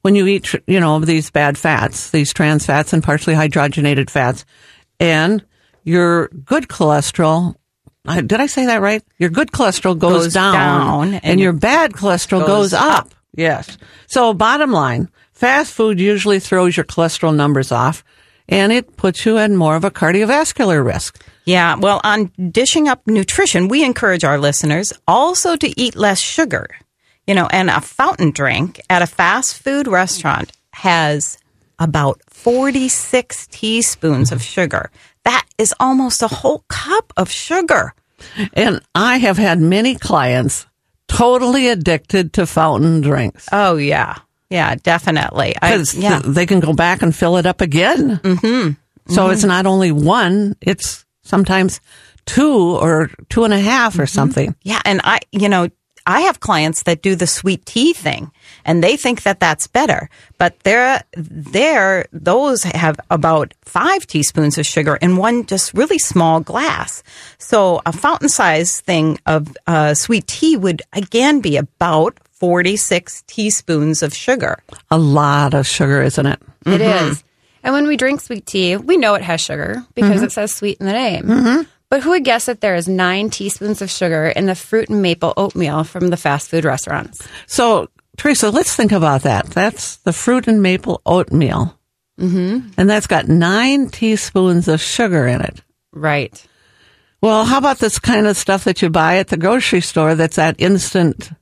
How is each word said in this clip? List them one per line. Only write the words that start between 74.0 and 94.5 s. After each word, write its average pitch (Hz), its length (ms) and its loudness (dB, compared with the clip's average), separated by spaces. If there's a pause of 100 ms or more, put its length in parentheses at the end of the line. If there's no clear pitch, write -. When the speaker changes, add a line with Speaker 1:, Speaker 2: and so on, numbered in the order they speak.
Speaker 2:
of 147 100 -4
sugar. - 500 -4 (260)
Speaker 1:
A 160 80 2
lot 143 560 2
of 139 140 0
sugar, 139 360 0
isn't 139 220 0
it? 139 140 -2 (260)
Speaker 3:
It 180 140 2
Speaker 2:
Mm-hmm. 190 320 2
Speaker 3:
is. 147 120 -8 (400)
And 262 100 -2
when 294 140 0
we 302 100 0
drink 269 240 -2
sweet 226 240 -10
tea, 185 320 -2
we 269 180 0
know 220 200 4
it 190 80 -4
has 170 180 -4
sugar 175 420 -6 (100)
because 202 300 2
Speaker 1:
Mm-hmm. - 20 2
Speaker 3:
it - 60 -6
says 214 240 -6
sweet 202 240 -4
in 196 60 -8
the 196 80 -2
name. 214 320 -4
Speaker 1:
Mm-hmm. 247 360 2 (280)
Speaker 3:
But 269 140 0
who 302 80 0
would 349 140 2
guess 240 220 0
that 240 140 -6
there 196 140 0
is 170 120 -2
nine 185 420 0
teaspoons 202 520 -6
of 190 80 -8
sugar 160 380 -2
in 190 180 -2
the 185 100 0
fruit - 340 -2
and 208 120 0
maple 170 360 0
oatmeal 160 480 -2
from 180 240 -2
the 175 80 -2
fast 143 320 -2
food 165 160 -2
restaurants? - 600 -6 (220)
Speaker 1:
So, 226 400 0 (300)
Teresa, 247 340 2
let's 302 240 0
think 220 160 2
about 156 320 2
that. 110 240 0
That's - 560 -4
the 175 80 -2
fruit 240 360 0
and 220 140 4
maple 185 440 -2
oatmeal. 165 720 0 (420)
Speaker 3:
Mm-hmm. 190 580 -2
Speaker 1:
And 190 120 4
that's 208 180 0
got 165 220 0
nine 214 600 2
teaspoons 185 800 0